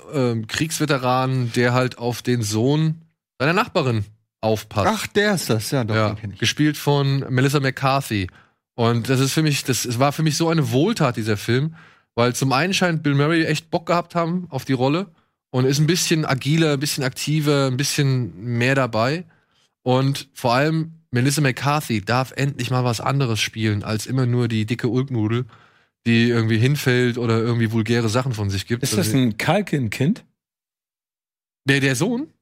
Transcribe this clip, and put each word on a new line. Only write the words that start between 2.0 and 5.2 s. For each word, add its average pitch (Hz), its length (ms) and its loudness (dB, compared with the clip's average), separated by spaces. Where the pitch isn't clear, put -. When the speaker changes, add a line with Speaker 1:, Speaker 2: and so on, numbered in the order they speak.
Speaker 1:
den 123 200 0
Sohn 143 600 0
seiner 143 140 0
Nachbarin 131 520 0
aufpasst. 110 520 0
Speaker 2:
Ach, 208 140 -4
der 208 280 2